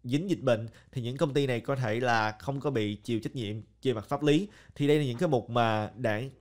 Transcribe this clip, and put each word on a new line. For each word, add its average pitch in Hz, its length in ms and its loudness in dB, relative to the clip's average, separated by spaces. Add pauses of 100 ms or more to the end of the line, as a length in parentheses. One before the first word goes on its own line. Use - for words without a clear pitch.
dính 151 260 -2
dịch 160 120 0
bệnh, 113 260 0 (240)
thì 131 100 -6
những 123 160 -6
công 147 160 0
ty 139 140 2
này 120 120 0
có 139 160 -2
thể 120 240 -2
là 113 400 2
không 139 200 -4
có 147 100 -2
bị 104 260 0
chịu 113 240 -4
trách 139 160 -8
nhiệm 107 200 -4 (280)
về 127 100 2
mặt 107 120 -4
pháp 143 180 -4
lý. 156 240 4 (280)
Thì 143 120 0
đây 151 120 6
là 147 60 0
những 120 120 -2
cái 170 120 0
mục 123 200 2
mà 113 480 2
đảng 117 320 -2 (120)